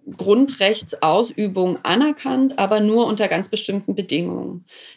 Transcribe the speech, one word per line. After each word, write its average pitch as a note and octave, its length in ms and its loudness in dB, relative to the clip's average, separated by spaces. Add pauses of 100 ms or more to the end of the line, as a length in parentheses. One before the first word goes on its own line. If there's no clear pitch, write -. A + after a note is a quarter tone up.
(180)
Grundrechtsausübung G3 1700 0
anerkannt, C4+ 760 0
aber G3+ 200 2
nur G#3+ 260 4
unter G#3 220 0
ganz F#3 220 -2
bestimmten G3+ 440 -4
Bedingungen. F3+ 720 -6 (300)